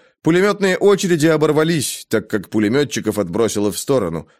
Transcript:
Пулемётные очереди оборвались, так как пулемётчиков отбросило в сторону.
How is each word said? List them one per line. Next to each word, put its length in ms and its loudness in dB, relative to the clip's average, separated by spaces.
Пулемётные 540 2
очереди 500 2
оборвались, 840 0
так 200 -2
как 200 -6
пулемётчиков 720 -2
отбросило 520 -2
в 80 -8
сторону. 500 -4